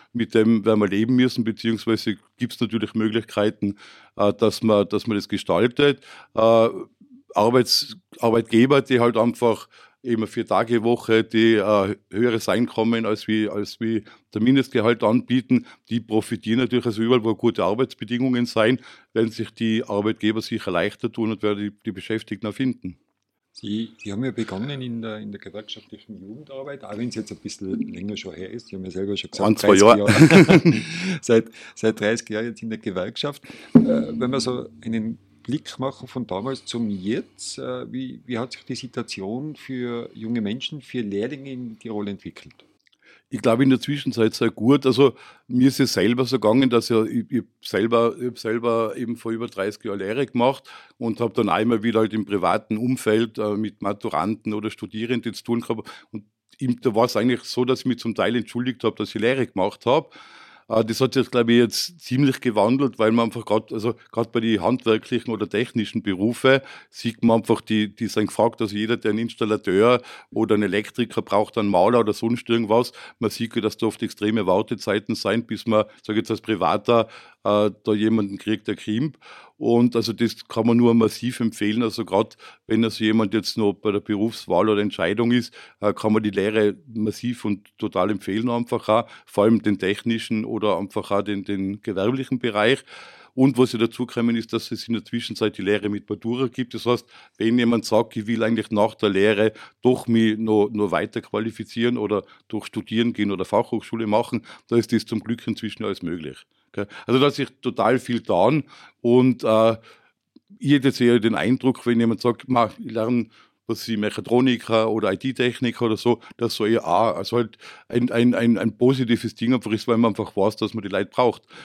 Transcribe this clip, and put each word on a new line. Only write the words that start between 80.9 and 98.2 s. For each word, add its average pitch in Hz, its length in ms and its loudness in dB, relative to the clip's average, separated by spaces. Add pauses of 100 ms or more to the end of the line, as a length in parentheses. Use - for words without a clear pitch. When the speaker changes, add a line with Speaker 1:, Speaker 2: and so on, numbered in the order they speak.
Speaker 1:
massiv 117 460 0
empfehlen. 107 420 -2
Also 113 240 -4
grad 101 320 0 (300)
wenn 113 160 2
also 110 200 -4
jemand 110 300 2
jetzt 107 240 -4
noch 101 160 2
bei 107 180 -4
der 101 100 -2
Berufswahl 104 680 -2
oder 104 120 2
Entscheidung 104 500 0
ist, 120 200 0 (280)
äh, 104 140 0
kann 107 200 0
man 110 80 2
die 107 80 -2
Lehre 104 460 0 (180)
massiv 113 500 -6
und 101 360 -6
total 101 320 -2
empfehlen 107 400 -4
einfach 120 360 -4
auch, 113 220 4 (160)
vor 104 200 2
allem 110 180 4
den 101 160 0
technischen 110 640 -2
oder 107 320 -2
einfach 98 320 -8
auch 101 140 0
den, 101 200 -6
den 98 380 -6
gewerblichen 120 560 -4
Bereich. 113 460 0 (500)
Und 131 240 4
was 123 140 4
ja 113 80 -4
dazu 120 260 0
kommen 117 300 0
ist, 113 180 -6
dass 110 180 -4
es - 160 -10
in 113 60 -4
der 107 120 -4
Zwischenzeit 110 520 -4
die 101 60 -8
Lehre 101 260 0
mit 104 180 -8
Matura 120 400 -4
gibt. 120 280 -8
Das 110 100 -8
heißt, 117 220 0 (300)
wenn 113 200 2
jemand 120 280 2
sagt, 117 300 0
„Ich 107 120 -8